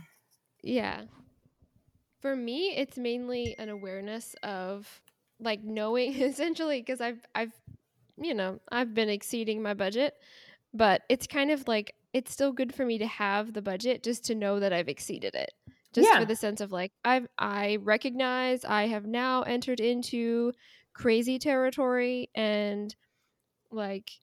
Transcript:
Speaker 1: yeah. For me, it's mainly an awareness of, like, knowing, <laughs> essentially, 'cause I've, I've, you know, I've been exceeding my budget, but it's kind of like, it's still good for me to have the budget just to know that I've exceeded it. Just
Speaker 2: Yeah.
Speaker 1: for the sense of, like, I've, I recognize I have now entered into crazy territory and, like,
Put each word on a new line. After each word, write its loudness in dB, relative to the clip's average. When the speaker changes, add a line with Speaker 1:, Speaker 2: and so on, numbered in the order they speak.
Speaker 1:
yeah. -2
For -2
me, -2
it's -4
mainly -4
an -8
awareness -10
of, -8
like, -4
knowing, 0
<laughs> -2
essentially, 0
'cause -4
I've, -6
I've, -2
you -2
know, -2
I've 0
been 2
exceeding -2
my -2
budget, 0
but 6
it's 4
kind 2
of 0
like, 0
it's 0
still 2
good -2
for -2
me 0
to 0
have -2
the -6
budget 0
just -4
to 0
know 0
that 2
I've 0
exceeded -4
it. -4
Just 8
Speaker 2:
Yeah. 6
Speaker 1:
for 4
the 0
sense -4
of, -8
like, -4
I've, 2
I 0
recognize 0
I 2
have -2
now 0
entered -2
into 0
crazy 2
territory 0
and, -2
like, -6